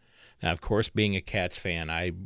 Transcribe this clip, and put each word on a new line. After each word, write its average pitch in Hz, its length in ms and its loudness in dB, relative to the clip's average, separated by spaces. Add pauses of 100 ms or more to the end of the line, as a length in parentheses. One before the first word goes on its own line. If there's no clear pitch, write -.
(420)
Now, 85 100 2
of 82 80 -2
course, 110 300 2
being 104 260 2
a 90 60 -2
Cats - 380 -2
fan, 82 320 -2
I 85 220 0 (120)